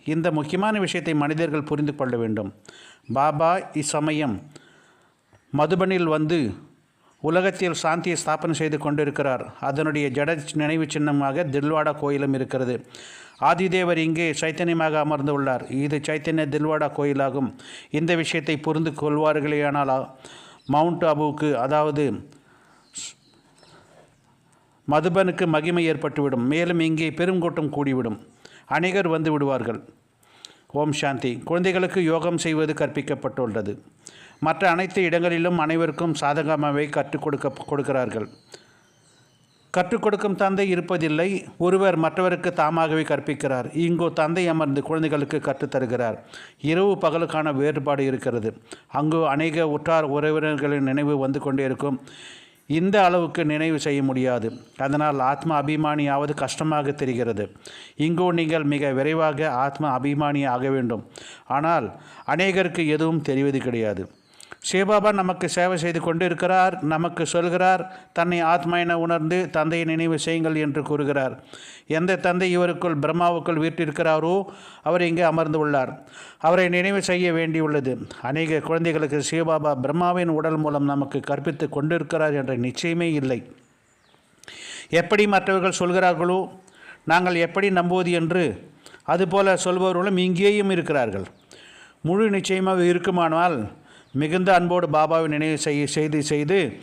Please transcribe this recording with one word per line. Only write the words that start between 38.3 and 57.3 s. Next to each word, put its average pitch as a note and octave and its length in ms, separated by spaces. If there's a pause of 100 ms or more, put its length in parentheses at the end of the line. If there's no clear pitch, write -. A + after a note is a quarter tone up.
கற்றுக் F3+ 300
கொடுக்கும் G#3 320
தந்தை G3 320
இருப்பதில்லை. F3 600 (300)
ஒருவர் F#3 400
மற்றவருக்கு F3 560
தாமாகவே D#3+ 500
கற்பிக்கிறார். C#3 640 (120)
இங்கோ E3+ 340
தந்தை E3 340
அமர்ந்து D#3 340
குழந்தைகளுக்கு D#3 580
கற்றுத்தருகிறார். B2+ 800 (460)
இரவு F3 340
பகலுக்கான D#3 580
வேறுபாடு C#3+ 500
இருக்கிறது. A#2+ 440 (420)
அங்கு D#3 360
அநேக D#3 420
உற்றார் D3+ 400
உறவினர்களின் D3 800
நினைவு D3 280
வந்து C3+ 240
கொண்டே C3+ 240
இருக்கும். C3 340 (680)
இந்த F#3 320
அளவுக்கு F3 440
நினைவு D3+ 340
செய்ய C#3+ 240
முடியாது. B2+ 440 (300)
அதனால் C#3+ 460
ஆத்ம C#3+ 320
அபிமானியாவது D3 840
கஷ்டமாக D3 560
தெரிகிறது. A#2 520 (540)